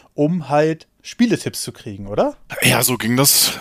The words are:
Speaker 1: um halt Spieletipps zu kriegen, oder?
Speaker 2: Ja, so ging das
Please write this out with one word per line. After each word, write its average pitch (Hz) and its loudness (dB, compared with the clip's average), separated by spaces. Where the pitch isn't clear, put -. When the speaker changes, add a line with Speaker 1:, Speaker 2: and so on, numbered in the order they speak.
Speaker 1:
um 151 0
halt 156 0
Spieletipps - -2
zu 123 -10
kriegen, 101 -14
oder? 202 0
Speaker 2:
Ja, 127 2
so 123 0
ging 110 0
das - 2